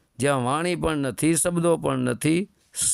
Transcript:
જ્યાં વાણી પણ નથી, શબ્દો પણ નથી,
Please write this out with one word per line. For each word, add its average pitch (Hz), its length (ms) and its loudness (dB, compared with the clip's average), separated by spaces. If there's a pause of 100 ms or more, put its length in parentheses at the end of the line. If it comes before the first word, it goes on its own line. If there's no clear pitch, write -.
(180)
જ્યાં 131 260 0
વાણી 160 320 0
પણ 156 200 -2
નથી, 143 380 0
શબ્દો 170 420 2
પણ 143 220 -2
નથી, 147 520 0 (440)